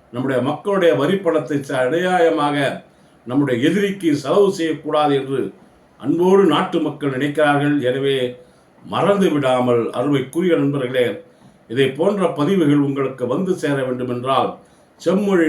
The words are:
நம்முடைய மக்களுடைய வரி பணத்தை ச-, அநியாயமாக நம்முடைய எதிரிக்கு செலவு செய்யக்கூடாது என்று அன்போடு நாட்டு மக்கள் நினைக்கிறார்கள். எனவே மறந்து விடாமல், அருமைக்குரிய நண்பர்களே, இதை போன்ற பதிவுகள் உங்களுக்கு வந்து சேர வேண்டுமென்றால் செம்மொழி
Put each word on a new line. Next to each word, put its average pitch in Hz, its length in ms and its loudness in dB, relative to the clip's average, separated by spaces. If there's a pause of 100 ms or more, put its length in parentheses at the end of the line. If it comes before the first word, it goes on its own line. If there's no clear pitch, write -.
(140)
நம்முடைய 131 240 -2 (100)
மக்களுடைய 175 520 2
வரி 190 240 0
பணத்தை 151 340 0
ச-, 131 260 -4
அநியாயமாக 160 720 2 (680)
நம்முடைய 131 300 0 (120)
எதிரிக்கு 196 420 -2 (140)
செலவு 190 240 2 (100)
செய்யக்கூடாது 151 640 -2
என்று 127 200 -6 (640)
அன்போடு 185 400 4 (100)
நாட்டு 180 320 0
மக்கள் 139 300 -4
நினைக்கிறார்கள். 147 600 0 (120)
எனவே 135 300 0 (760)
மறந்து 185 400 2
விடாமல், 123 480 2 (160)
அருமைக்குரிய 147 640 0
நண்பர்களே, 131 460 0 (680)
இதை 131 160 2 (100)
போன்ற 190 300 2 (100)
பதிவுகள் 147 500 2
உங்களுக்கு 135 440 -4
வந்து 185 200 0 (100)
சேர 143 140 0 (120)
வேண்டுமென்றால் 123 600 -2 (500)
செம்மொழி 190 480 2